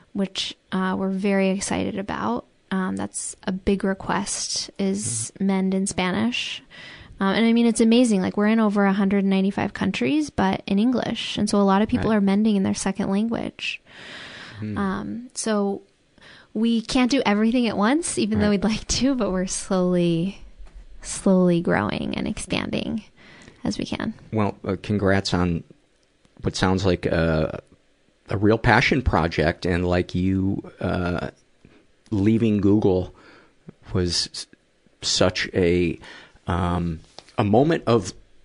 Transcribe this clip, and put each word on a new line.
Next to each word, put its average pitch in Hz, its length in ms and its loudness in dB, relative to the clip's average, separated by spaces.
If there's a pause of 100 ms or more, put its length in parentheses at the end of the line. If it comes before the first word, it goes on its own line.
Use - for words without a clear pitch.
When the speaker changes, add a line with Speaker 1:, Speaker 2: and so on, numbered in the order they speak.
(120)
Speaker 1:
which, - 460 -6 (160)
uh, 190 260 -2
we're 190 100 -2
very 190 420 2
excited 190 460 -2
about. 208 480 -4 (260)
Um, 190 260 -2
that's - 460 -8
a 202 100 -2
big 190 320 0
request - 920 -4
is 196 580 -4
Speaker 2:
Mm-hmm. 190 120 -2
Speaker 1:
Mend 190 260 0
in 190 140 0
Spanish. 196 760 -2 (580)
Um, 196 160 0
and 226 100 4
I 226 80 4
mean, 233 140 4
it's 226 140 2
amazing. 226 400 6
Like, 196 140 -2
we're 208 120 2
in 226 120 4
over 202 260 2
a 196 80 4
hundred 202 260 2
and 196 100 2
ninety-five 190 440 0
countries, 262 580 0
but - 340 0
in 196 140 2
English. 226 580 -2
And 208 120 0
so 202 120 2
a - 20 4
lot 196 200 4
of 220 60 0
people 196 200 0
Speaker 2:
Right. 220 80 4
Speaker 1:
are 208 40 2
mending 202 340 2
in 190 80 2
their 208 100 0
second 196 380 -4
language. - 680 -4 (800)
Speaker 2:
Hmm. 107 180 -6
Speaker 1:
Um, 202 580 -6
so 202 460 -2 (720)
we 226 280 2
can't 254 300 2
do 269 140 2
everything 226 420 2
at 202 100 -2
once, 262 400 0
even 214 220 0
though 208 100 2
Speaker 2:
Right. 208 140 2
Speaker 1:
we'd 208 60 0
like 214 180 -4
to, 269 280 0
but 240 160 -2
we're 185 160 0
slowly, 180 920 0 (600)
slowly 180 600 4
growing - 540 0
and - 120 -4
expanding - 760 -6 (600)
as - 140 -4
we - 80 -4
can. - 280 -6 (180)
Speaker 2:
Well, 104 240 -2 (100)
uh, 95 160 -2
congrats 98 520 0
on 87 300 0 (800)
what - 140 -4
sounds 95 300 0
like 90 200 0
a, 80 560 0 (680)
a 101 80 -4
real 107 200 4
passion 123 440 4
project. 82 640 0
And, 90 220 0
like, 90 280 0
you, 95 640 0
uh, 90 500 -2 (840)
leaving 107 500 2
Google 98 520 2 (800)
was 90 400 -2
s-, - 140 -14 (540)
such - 540 0
a, 87 420 2 (480)
um, 87 540 -2 (380)
a 110 60 0
moment 131 440 2
of 113 260 2 (320)